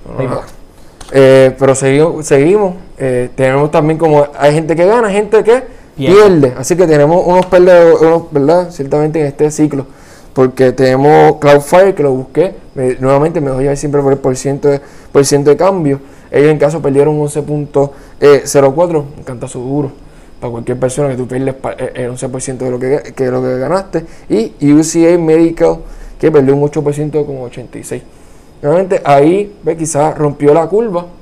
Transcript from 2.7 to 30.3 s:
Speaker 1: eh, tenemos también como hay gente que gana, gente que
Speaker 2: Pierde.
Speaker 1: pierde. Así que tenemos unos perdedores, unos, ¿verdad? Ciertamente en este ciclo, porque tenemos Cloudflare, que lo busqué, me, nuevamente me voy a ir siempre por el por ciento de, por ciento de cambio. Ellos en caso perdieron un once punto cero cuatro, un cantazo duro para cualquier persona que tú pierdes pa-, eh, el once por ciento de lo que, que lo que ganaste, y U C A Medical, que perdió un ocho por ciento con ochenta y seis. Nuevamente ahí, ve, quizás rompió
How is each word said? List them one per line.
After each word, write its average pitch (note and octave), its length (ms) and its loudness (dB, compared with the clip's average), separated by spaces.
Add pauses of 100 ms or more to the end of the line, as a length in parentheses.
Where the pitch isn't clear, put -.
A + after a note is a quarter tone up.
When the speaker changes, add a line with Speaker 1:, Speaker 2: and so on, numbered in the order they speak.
Speaker 1:
eh, B2+ 380 -4
tenemos C3+ 360 0
también D#3+ 280 0
como D3+ 280 2 (120)
hay C#3+ 160 2
gente D#3+ 200 -2
que E3+ 120 2
gana, A3 240 2
gente G#3 320 0
que A#3+ 380 -2 (160)
Speaker 2:
Pierde. C#3 180 2
Speaker 1:
pierde. F3 420 4
Así C3+ 200 -4
que F3+ 100 2
tenemos D#3 400 2
unos F3+ 200 2
perdedores, F3 540 6
unos, E3 300 2
¿verdad? D#3+ 400 0
Ciertamente D3+ 500 -4
en D3 60 -2
este D3+ 240 -2
ciclo, C#3 360 -2 (460)
porque C3 380 2
tenemos C#3+ 680 4
Cloudflare, D3 580 4
que D3+ 80 -4
lo C#3 80 0
busqué, D3 420 -4 (200)
me, B2+ 200 -4
nuevamente C#3 460 0
me C#3 100 -4
voy C3 160 -4
a C#3 60 -2
ir C#3+ 40 -4
siempre C#3+ 240 -2
por C#3 120 0
el B2 60 0
por C3+ 180 -4
ciento C#3 320 -4
de, C#3 120 0 (300)
por C#3 160 2
ciento C#3+ 240 0
de C#3+ 60 4
cambio. D#3+ 440 -2 (300)
Ellos C#3+ 220 2
en D3+ 60 -2
caso D3 220 -2
perdieron C#3+ 360 0
un D3+ 60 -2
once D3 200 -4
punto D3 500 -4 (520)
cero C#3 280 2
cuatro, D#3+ 320 -2 (140)
un - 60 -18
cantazo B2+ 340 -12
duro C3+ 320 -6 (500)
para B2 120 -8
cualquier A#2+ 260 -8
persona C3 300 -2
que C3 80 -6
tú B2 100 -6
pierdes C3 280 -6
pa-, B2 180 -10
eh, - 240 -10
el B2 140 -8
once B2+ 180 -10
por C3 120 -10
ciento B2+ 240 -10
de B2+ 60 -4
lo B2 80 -6
que, B2+ 360 -4
que C3 160 -4
lo B2+ 120 -4
que B2+ 160 -4
ganaste, E3 480 -6 (220)
y F3 440 -2
U D#3 120 4
C E3 280 2
A F3+ 60 2
Medical, E3 600 0 (420)
que D#3+ 100 2
perdió C#3 240 2
un C#3+ 80 0
ocho D3 220 -4
por D3 100 -4
ciento D3 320 -4
con C3+ 160 -12
ochenta A#2+ 360 -16
y - 60 -16
seis. B2 200 -12 (580)
Nuevamente F#3 420 0
ahí, D#3+ 580 2
ve, E3 140 -4
quizás D3+ 400 -2
rompió D3 380 0